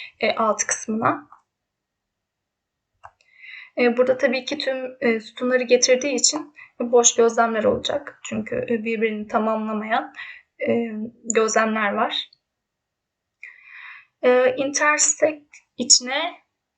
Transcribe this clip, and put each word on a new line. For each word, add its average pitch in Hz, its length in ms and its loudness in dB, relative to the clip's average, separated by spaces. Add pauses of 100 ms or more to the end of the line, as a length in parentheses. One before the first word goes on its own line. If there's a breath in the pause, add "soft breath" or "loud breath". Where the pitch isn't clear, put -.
(200 loud breath)
e, - 160 -2
alt 214 280 -2
kısmına. - 640 -4 (2500 loud breath)
E, 240 200 2
burada 254 200 4
tabii 254 280 0
ki 285 120 -6
tüm, 262 440 -6
e, 226 180 0
sütunları 247 440 -2
getirdiği 254 520 2
için - 380 -2 (260 loud breath)
boş 240 360 4
gözlemler 226 480 2
olacak. - 600 -2
Çünkü, 214 320 -6
e, 226 280 -2
birbirini 214 440 -2
tamamlamayan, 220 840 -2 (540 loud breath)
e, 233 240 -2 (440)
gözlemler 220 580 0
var. 233 360 -4 (1900 loud breath)
E, 254 340 4
intersect 294 880 0 (320)
içine, 269 560 2 (440)